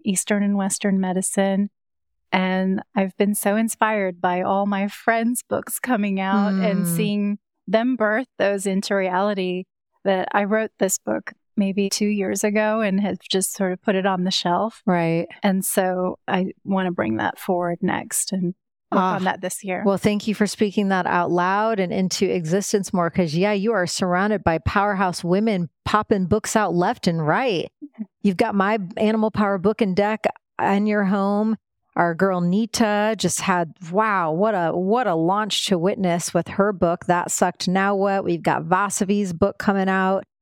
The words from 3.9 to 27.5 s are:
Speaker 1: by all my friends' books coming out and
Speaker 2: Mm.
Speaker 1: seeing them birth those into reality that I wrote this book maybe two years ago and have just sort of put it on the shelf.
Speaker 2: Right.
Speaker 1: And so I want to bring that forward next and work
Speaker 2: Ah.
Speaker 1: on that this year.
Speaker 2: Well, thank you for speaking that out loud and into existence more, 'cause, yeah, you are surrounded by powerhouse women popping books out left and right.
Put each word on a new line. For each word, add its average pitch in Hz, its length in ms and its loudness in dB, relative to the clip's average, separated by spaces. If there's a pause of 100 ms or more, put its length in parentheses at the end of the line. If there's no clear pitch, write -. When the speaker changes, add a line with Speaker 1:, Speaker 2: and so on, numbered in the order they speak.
Speaker 1:
by 180 200 0
all 196 240 0
my 202 240 0
friends' 233 520 -2
books - 380 -6
coming 208 400 -2
out 196 340 0
and 185 320 0
Speaker 2:
Mm. 170 100 -2
Speaker 1:
seeing 208 440 -2 (260)
them 226 300 0
birth 214 320 0 (100)
those 196 300 0
into 196 280 -2
reality 185 680 -2 (400)
that 185 300 0
I 202 100 2
wrote 214 340 0
this 190 220 0
book - 340 -6 (220)
maybe 196 340 0
two - 180 -2
years 202 360 -2
ago 214 380 0
and 196 200 2
have 185 160 -2 (140)
just 190 220 0
sort 185 180 -2
of 185 100 -6
put 196 140 0
it 190 100 0
on 180 180 0
the 185 80 0
shelf. 185 540 -2
Speaker 2:
Right. 170 400 2 (160)
Speaker 1:
And 190 240 0
so 185 640 -2
I 190 240 0 (120)
want 190 220 0
to 180 60 0
bring - 260 -2
that - 220 -2
forward 175 420 -2
next - 500 -2
and 185 220 -2 (380)
work 196 100 2
Speaker 2:
Ah. 185 140 0
Speaker 1:
on 185 100 -4
that 190 160 -2
this 185 240 -8
year. 185 200 -4
Speaker 2:
Well, 196 120 4
thank 208 320 0
you 196 60 -2
for 208 120 0
speaking 202 420 0
that 185 180 0
out 175 240 2
loud 196 480 0
and 175 120 -2
into 185 380 0
existence 185 640 -2
more, 170 160 0
'cause, 160 260 -2
yeah, 196 160 2
you 214 220 0
are 185 140 0
surrounded 190 580 0
by 165 140 2
powerhouse 196 640 0
women 190 440 0 (140)
popping 208 420 2
books 208 300 0
out 202 180 2
left 185 340 0
and 165 180 0
right. 190 440 0 (520)